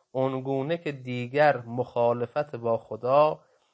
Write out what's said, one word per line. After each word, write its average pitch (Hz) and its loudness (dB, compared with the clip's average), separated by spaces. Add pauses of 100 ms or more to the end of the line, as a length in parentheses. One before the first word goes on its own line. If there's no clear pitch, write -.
(120)
اونگونه 135 -2
که 165 -6
دیگر 127 0
مخالفت 120 -2
با 117 0
خدا 139 2 (300)